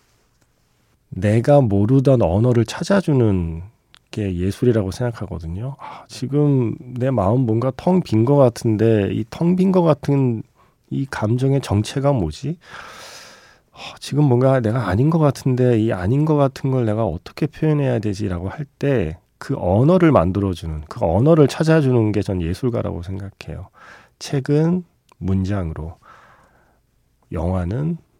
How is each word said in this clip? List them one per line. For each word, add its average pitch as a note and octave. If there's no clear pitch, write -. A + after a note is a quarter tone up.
내가 A2+
모르던 B2
언어를 A2
찾아주는 A2
게 G2
예술이라고 G2
생각하거든요. G2+
아, -
지금 C3+
내 B2
마음 A2+
뭔가 A2+
텅 F3+
빈 A2
것 C#3+
같은데 A2
이 A2
텅 E3+
빈 F#3
것 F#3
같은 C#3
이 C3+
감정의 C3
정체가 C3+
뭐지? B2+
아, -
지금 C#3+
뭔가 C3
내가 A2+
아닌 A#2+
것 E3
같은데 B2+
이 A2
아닌 G#2+
것 D#3
같은 C3+
걸 B2+
내가 G#2+
어떻게 F2
표현해야 C#3
되지라고 G2
할 C#3+
때 A2
그 -
언어를 D3
만들어주는, F2+
그 A#2
언어를 C3+
찾아주는 C3+
게 G2+
전 F#2
예술가라고 F2+
생각해요. F#2+
책은 D#3
문장으로, F2+
영화는 F#2